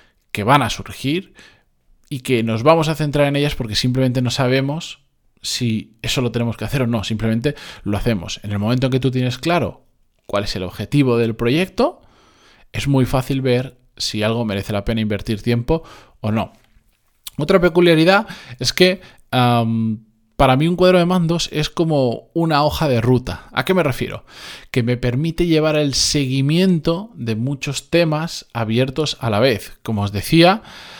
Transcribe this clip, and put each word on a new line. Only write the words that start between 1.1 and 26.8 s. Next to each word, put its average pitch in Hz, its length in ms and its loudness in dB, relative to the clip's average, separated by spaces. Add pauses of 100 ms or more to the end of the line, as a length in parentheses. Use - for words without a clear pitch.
y 135 120 -8
que 120 220 0
nos 113 200 -2
vamos 156 260 4
a 160 60 0
centrar 147 320 0
en 143 100 -2
ellas 143 200 0
porque 107 180 -6
simplemente 127 480 0
no 123 80 0
sabemos 135 720 -2 (420)
si - 580 -4
eso 127 220 -4
lo 120 100 -2
tenemos 117 240 -2
que - 80 -10
hacer 131 160 -2
o 123 60 0
no, 117 180 -2
simplemente 113 500 -2 (280)
lo 101 160 -4
hacemos. 101 440 -4
En 101 100 -8
el 104 60 -2
momento 123 280 0
en 127 60 0
que 131 80 0
tú 131 100 0
tienes 123 260 -2
claro 165 480 -2 (400)
cuál 101 200 -2
es - 120 -6
el 95 60 -4
objetivo 117 560 0
del 113 180 0
proyecto, 185 640 0 (720)
es - 160 -4
muy 135 160 4
fácil 135 380 -2
ver 131 340 -2 (220)
si - 240 -4
algo 113 240 0
merece 101 260 -4
la 101 140 -2
pena 113 160 0
invertir 107 400 -4
tiempo 120 400 0 (380)
o 107 120 -2
no. 110 200 -4 (840)
Otra 185 240 2
peculiaridad 175 640 4 (320)
es 123 140 -4
que, 185 300 2 (280)
am, 113 760 0 (300)
para 131 200 4
mí 151 100 2
un 175 100 0
cuadro 180 220 6
de 170 60 4
mandos 170 480 0
es 151 160 -2
como 143 640 0
una 151 320 2
hoja 151 240 0
de 120 140 2
ruta. 123 500 0
¿A - 140 -2
qué 185 80 2
me 180 80 2
refiero? 123 420 -4 (460)
Que 123 120 0
me 120 140 0
permite 139 480 -2
llevar 156 320 2
el 147 160 0
seguimiento 156 1200 0